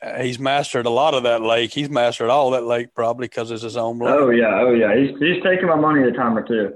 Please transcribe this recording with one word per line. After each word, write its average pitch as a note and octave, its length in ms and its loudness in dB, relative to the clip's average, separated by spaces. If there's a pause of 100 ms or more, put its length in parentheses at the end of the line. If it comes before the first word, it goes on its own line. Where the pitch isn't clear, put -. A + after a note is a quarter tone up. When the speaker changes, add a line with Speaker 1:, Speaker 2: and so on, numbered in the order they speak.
Speaker 1:
Uh, A#2+ 200 -8
he's B2 160 -4
mastered C3+ 460 -2
a A#2+ 60 0
lot C#3 240 2
of B2+ 80 0
that A#2 180 2
lake. A#2 320 0
He's C#3+ 160 -6
mastered A#2+ 400 0
all C3 220 2
that B2 140 0
lake A#2+ 300 -4
probably A#2+ 320 -2
'cause A#2 240 -8
it's A2+ 120 -8
his A#2 140 -8
own A#2 240 -4
lake. B2 120 0
Speaker 2:
Oh, C#3 160 4
yeah. A#2 320 2
Oh, B2 120 2
yeah. A2 220 2
He's, C#3 240 2
he's F3 240 0
taken F#3 240 0
my D#3+ 100 2
money D3+ 260 4
a A#2+ 100 2
time A#2+ 240 -2
or G#2 60 -2
two. - 340 -2